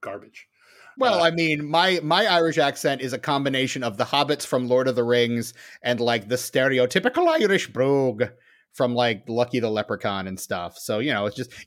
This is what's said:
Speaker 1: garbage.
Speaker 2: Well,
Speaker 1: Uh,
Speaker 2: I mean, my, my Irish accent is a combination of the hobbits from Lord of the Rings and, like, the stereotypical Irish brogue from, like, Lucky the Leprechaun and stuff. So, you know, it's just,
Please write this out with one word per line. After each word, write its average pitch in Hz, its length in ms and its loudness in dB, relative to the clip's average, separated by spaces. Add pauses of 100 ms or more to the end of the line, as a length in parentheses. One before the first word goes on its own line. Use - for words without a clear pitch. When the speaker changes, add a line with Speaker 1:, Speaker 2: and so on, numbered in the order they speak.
Speaker 1:
garbage. - 480 -16 (480)
Speaker 2:
Well, 233 240 2
Speaker 1:
Uh, 170 80 6
Speaker 2:
I - 20 6
mean, 156 380 -2
my, 175 340 2
my 175 240 2
Irish 165 320 2
accent 143 440 0
is 127 100 -6
a 131 60 -6
combination 135 680 -2
of 107 140 -6
the 120 60 0
hobbits 143 420 0
from 127 200 -2
Lord 127 220 2
of 120 80 0
the 120 80 2
Rings 120 500 0 (260)
and, 120 200 -2
like, 117 280 0
the 123 60 0
stereotypical 135 920 2
Irish 220 400 2
brogue 127 560 0 (480)
from, 120 240 -2
like, 117 320 0
Lucky 120 320 0
the 113 100 -2
Leprechaun 104 560 -4
and 95 140 -10
stuff. 90 360 -8
So, 107 220 -6
you 135 140 -2
know, 104 140 -2
it's 104 100 -6
just, 127 160 -10 (140)